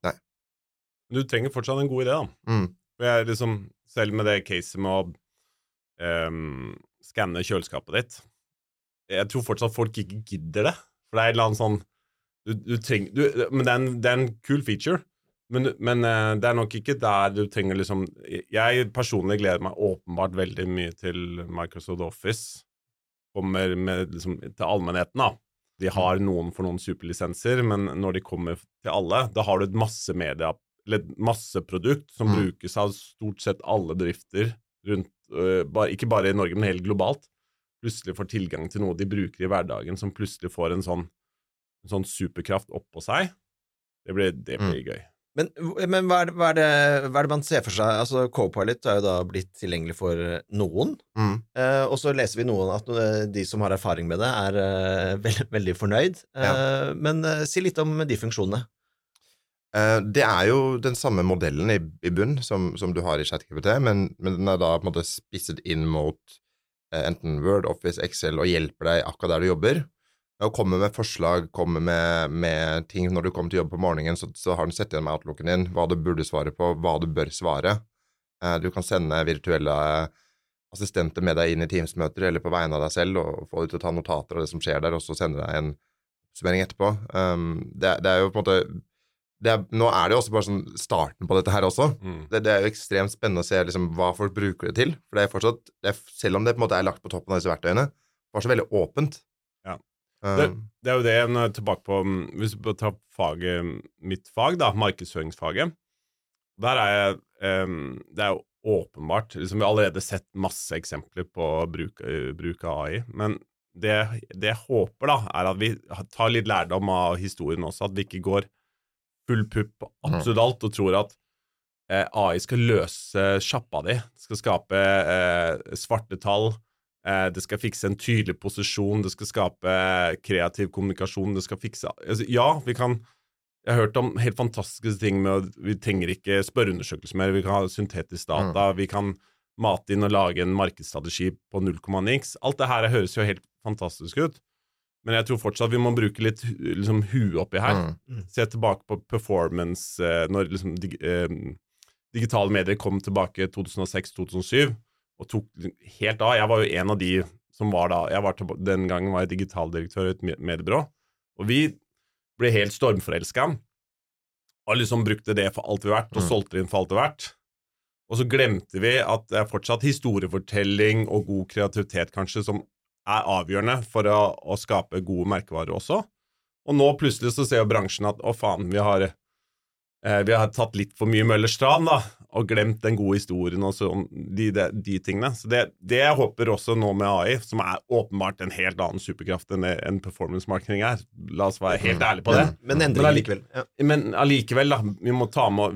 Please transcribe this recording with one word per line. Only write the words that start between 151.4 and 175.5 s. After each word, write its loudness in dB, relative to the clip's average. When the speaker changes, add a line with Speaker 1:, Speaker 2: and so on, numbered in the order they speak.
Speaker 2:
digitale 0
medier 2
kom -2
tilbake -2
to -6
tusen -6
og -4
seks, -4
to -6
tusen -6
og -4
syv, 2
og -14
tok -4
helt 0
av. 4
Jeg 4
var 4
jo 0
en 0
av 2
de 2
som -2
var 4
da, 2
jeg 0
var 0
tilba-, -8
den 2
gangen 0
var 2
jeg -6
digitaldirektør -4
i 0
et -10
me-, -4
mediebyrå, 0
og -6
vi 2
ble 4
helt 4
stormforelsket, 0
og 2
liksom 2
brukte 0
det 2
for -8
alt -2
vi -2
er 4
verdt, -2
og 2
Speaker 1:
Mm. 0
Speaker 2:
solgte 0
det -2
inn -4
for 0
alt -4
det 0
er 4
verdt. -12
Og -2
så 2
glemte 2
vi 4
at 0
det 0
er 2
fortsatt -2
historiefortelling 2
og 0
god -2
kreativitet -2
kanskje -4
som -4
er 2
avgjørende 0
for 0
å, 4
å -4
skape -2
gode -2
merkevarer -4